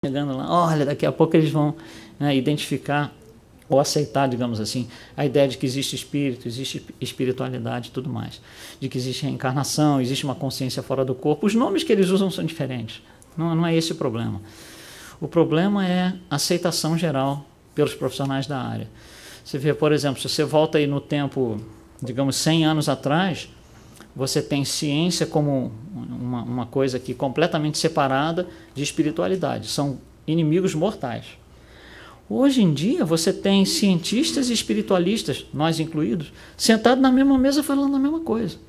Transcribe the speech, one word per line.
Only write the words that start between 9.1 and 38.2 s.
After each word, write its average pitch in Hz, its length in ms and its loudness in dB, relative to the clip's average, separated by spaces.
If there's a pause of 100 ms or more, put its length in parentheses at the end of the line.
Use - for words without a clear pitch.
reencarnação, 135 800 0
existe 131 240 -2
uma 135 100 -2
consciência 131 480 -4
fora 135 220 0
do 131 100 -2
corpo." 151 320 0
Os 202 80 2
nomes 294 300 2
que - 80 2
eles 196 160 4
usam 190 240 2
são 180 120 -4
diferentes, 127 560 -6 (360)
não, 165 180 -2
não 165 100 2
é 165 120 2
esse 160 160 0
o - 20 -4
problema. 113 460 -4 (800)
O 156 80 -6
problema 170 580 2
é 180 280 0 (140)
a 139 60 -4
aceitação 165 640 0
geral 143 480 0 (260)
pelos 147 220 2
profissionais 135 500 -2
da 139 140 -6
área. 113 320 -6 (540)
Você - 120 -8
vê, 143 160 2
por 151 200 4
exemplo, 143 280 0
se 135 80 -6
você 151 140 0
volta 156 360 4
aí 147 100 4
no 143 120 0
tempo, 135 600 -2 (420)
digamos, 127 320 -2
cem 160 300 2
anos 156 240 2
atrás, 147 600 0 (680)
você 135 280 -2
tem 139 200 -2
ciência 160 640 0
como 143 480 0 (220)
uma, 123 480 -6
uma 120 240 -4
coisa 131 320 0
aqui 123 160 -8
completamente 151 640 0
separada 160 680 0 (280)
de 139 80 -6
espiritualidade. 151 840 -2
São 143 300 -2 (280)
inimigos 165 480 2
mortais. 151 500 -4 (1040)
Hoje 254 340 4
em 165 120 6
dia, 220 320 0
você 165 260 2
tem 196 320 4
cientistas 220 840 2
e - 20 0
espiritualistas, 208 1000 0
nós 151 300 0
incluídos, 160 500 -2 (280)
sentados 233 420 4
na 262 100 6
mesma 269 280 6
mesa 277 240 4
falando 277 340 0
a - 20 0
mesma 294 220 0